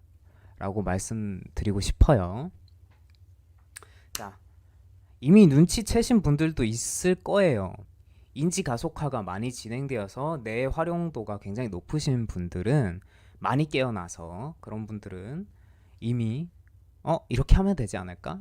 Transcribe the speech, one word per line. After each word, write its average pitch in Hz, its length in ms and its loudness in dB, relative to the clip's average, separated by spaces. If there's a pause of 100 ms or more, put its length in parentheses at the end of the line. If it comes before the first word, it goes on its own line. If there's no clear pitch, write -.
(580)
라고 98 240 -4
말씀드리고 98 1000 -4
싶어요. 113 720 4 (1600)
자, 101 240 -10 (800)
이미 185 280 10
눈치채신 208 760 4
분들도 147 420 2
있을 117 520 0
거예요. 160 580 0 (600)
인지 175 280 0
가속화가 131 600 -4
많이 98 280 -6
진행되어서 127 920 -6
뇌 113 220 -4
활용도가 156 720 -4
굉장히 110 280 -6
높으신 117 600 -4
분들은, 92 760 -2 (380)
많이 127 280 0
깨어나서 107 920 -6
그런 107 240 -10
분들은 104 640 -12 (520)
이미 120 500 -4 (540)
"어, 160 240 -4
이렇게 - 280 6
하면 190 200 6
되지 110 220 -4
않을까? 90 440 -10